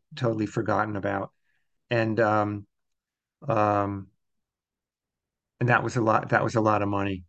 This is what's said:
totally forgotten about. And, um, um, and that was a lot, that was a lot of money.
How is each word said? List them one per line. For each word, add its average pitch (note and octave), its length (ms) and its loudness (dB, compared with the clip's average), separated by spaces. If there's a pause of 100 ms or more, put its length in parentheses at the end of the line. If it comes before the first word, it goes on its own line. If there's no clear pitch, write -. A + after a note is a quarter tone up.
(160)
totally A2+ 300 -2
forgotten G#2 500 -2
about. G2 360 -4 (580)
And, A2 300 0
um, G#2 460 0 (840)
um, G2+ 600 0 (1500)
and A#2+ 100 0
that A#2 140 4
was A#2 120 -6
a B2 60 0
lot, A2 280 2
that A#2 140 2
was A2 120 -2
a A2 60 2
lot G#2+ 200 2
of G2+ 80 0
money. G2 400 -2